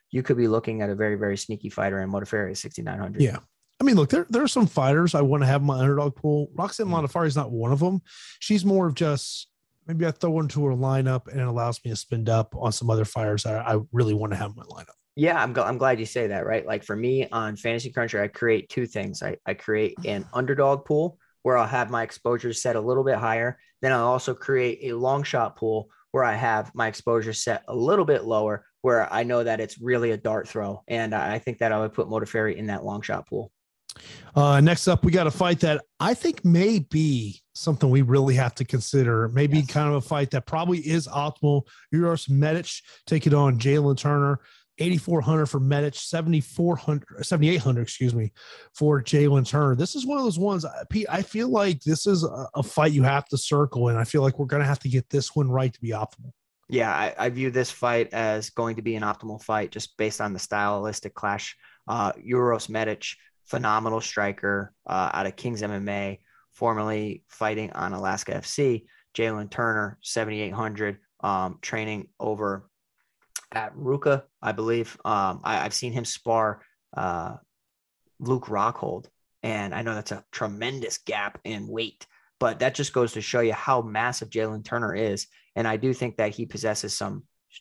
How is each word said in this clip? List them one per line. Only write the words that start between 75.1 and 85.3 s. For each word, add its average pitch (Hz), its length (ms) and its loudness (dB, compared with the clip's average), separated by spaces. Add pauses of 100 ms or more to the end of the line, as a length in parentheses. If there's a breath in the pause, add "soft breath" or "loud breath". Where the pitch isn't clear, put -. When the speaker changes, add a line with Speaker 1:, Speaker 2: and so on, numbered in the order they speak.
Speaker 1:
I, 107 220 -2
I've 104 100 -6
seen 120 180 -6
him 120 120 -4
spar, 113 580 -2 (340 soft breath)
uh, 87 380 -4 (840)
Luke 123 260 -2
Rockhold, 104 600 -2 (360)
and 104 320 -6
I 117 80 -6
know 113 140 -4
that's 107 160 -8
a 98 180 -12
tremendous 117 680 -6
gap 104 440 -6
in 104 240 -10
weight, 110 400 -10 (320 soft breath)
but 113 220 0
that 127 160 0
just 143 160 -4
goes 120 220 0
to 113 60 -6
show 120 200 -2
you 113 120 2
how 123 300 0
massive 110 480 -4
Jalen 110 340 -4
Turner 117 300 -4
is. 101 320 -2 (300 soft breath)